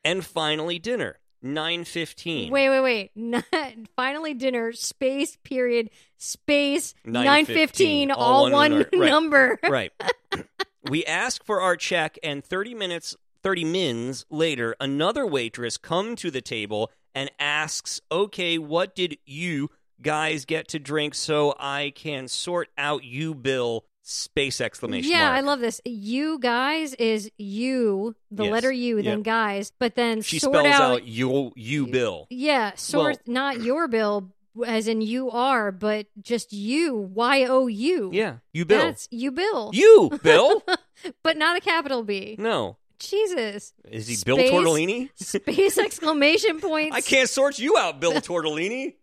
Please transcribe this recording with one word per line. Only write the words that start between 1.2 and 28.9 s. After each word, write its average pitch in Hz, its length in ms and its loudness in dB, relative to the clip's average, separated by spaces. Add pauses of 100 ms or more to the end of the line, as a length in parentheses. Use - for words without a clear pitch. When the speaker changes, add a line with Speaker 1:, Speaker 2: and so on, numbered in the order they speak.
Speaker 1:
Nine 156 420 -6
fifteen. 165 640 -8
Speaker 2:
Wait, 269 200 2
wait, 269 100 2
wait. 233 320 -2
<laughs> - 40 -20
Not, 233 280 -4 (520)
finally, 294 360 -4
dinner, 240 400 -2
space, 269 720 -4
period, 240 460 0 (260)
space, - 800 0 (100)
Speaker 1:
Nine 240 200 -2
fifteen, - 20 -
Speaker 2:
nine 294 200 4
fifteen, 302 640 2
Speaker 1:
all 277 80 0
Speaker 2:
all 254 260 6
Speaker 1:
one 262 80 2
Speaker 2:
one 294 220 4
Speaker 1:
word. 302 200 2
Right. 359 140 4
Speaker 2:
<laughs> - 20 6
number. 294 480 4 (100)
Speaker 1:
Right. 269 240 0 (400)
<clears throat> - 120 -8 (440)
We 156 160 -2
ask 190 400 -4
for 202 160 0
our 180 160 2
check, 165 460 -2
and 143 200 -6
thirty 202 320 -6
minutes, 180 400 -6 (280)
thirty 185 220 -2
mins 135 680 -2
later, 143 500 -2
another 160 460 -2
waitress 120 500 -4
come 202 400 -4
to 175 140 -6
the 131 100 -6
table 107 500 -6 (240)
and 135 240 -8
asks, 151 640 -4 (100)
"Okay, 180 460 -2
what 165 380 -4
did 180 320 -4
you 147 420 -6 (320)
guys 151 460 -2
get 156 220 -4
to 160 100 -8
drink 147 360 -4
so 147 460 0
I 143 340 -6
can 135 340 -10
sort 175 500 -4
out 143 260 -2
you 147 300 -6
bill?" 123 500 -2 (180)
Space - 600 -4
exclamation 113 500 -4
Speaker 2:
Yeah, 330 140 4
Speaker 1:
mark. 262 100 2
Speaker 2:
I 269 60 2
love 285 180 0
this. 233 240 -4
"You 247 560 -4
guys 262 540 -2
is 220 440 -2
you," 220 800 -2 (140)
the 208 140 -6
Speaker 1:
Yes. 208 80 0
Speaker 2:
letter 233 200 0
U, 240 240 -2